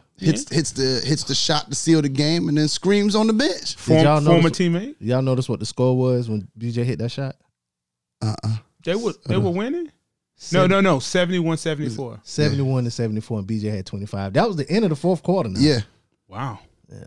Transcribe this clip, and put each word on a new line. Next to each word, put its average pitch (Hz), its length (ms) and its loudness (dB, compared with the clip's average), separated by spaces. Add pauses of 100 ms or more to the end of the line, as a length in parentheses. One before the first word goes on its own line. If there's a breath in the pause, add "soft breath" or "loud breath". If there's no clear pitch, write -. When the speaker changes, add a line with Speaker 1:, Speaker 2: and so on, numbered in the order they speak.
(180)
Speaker 1:
Hits, 226 320 0
Speaker 2:
Yeah. - 60 -10
Speaker 1:
hits 156 160 0
the, 131 320 -2
hits 143 200 -2
the 139 100 -4
shot - 360 0
to 143 40 -8
seal 160 280 4
the 143 80 0
game 151 380 0
and 147 100 2
then 151 100 2
screams 202 480 2
on 214 100 2
the 226 60 2
bench. 277 440 -2
Speaker 2:
Form-, 160 220 4
Speaker 3:
Did 160 60 8
y'all 147 160 6
Speaker 2:
former 165 220 6
Speaker 3:
notice 165 160 2
Speaker 2:
teammate. 185 420 0
Speaker 3:
Y'all 123 220 0
notice 131 260 0
what 117 120 -4
the 107 60 -6
score 127 300 2
was 127 320 0
when 107 180 -4 (100)
B 117 140 -6
J 120 140 -2
hit 123 140 -2
that 117 120 -4
shot? 135 260 -8 (840)
Speaker 1:
Uh-uh. 110 340 -2 (280)
Speaker 2:
They 170 120 -2
were, 226 180 -4 (120)
they - 100 0
Speaker 3:
Uh, 196 40 4
Speaker 2:
were 190 100 0
winning? 262 340 -4
No, 302 60 -14 (460)
Speaker 3:
seven-, 185 340 2
Speaker 2:
no, 196 120 4
no. 170 160 4
Seventy-one 175 580 0
seventy-four. 135 680 -6
Speaker 3:
Seventy-one 139 640 0
to 117 60 -2
seventy-four, 110 480 -4
and 95 80 -6
B 107 140 -4
J 107 80 -4
had 98 180 -6
twenty-five. 98 480 -8
That 170 120 4
was 196 100 -4
the 143 140 -6
end 214 140 0
of 175 60 0
the 147 60 -2
fourth 175 260 -2
quarter 175 260 -2
now. 95 120 -6
Speaker 1:
Yeah. 139 200 4 (480)
Speaker 2:
Wow. 117 300 -10 (340)
Speaker 3:
Yeah, 101 140 -18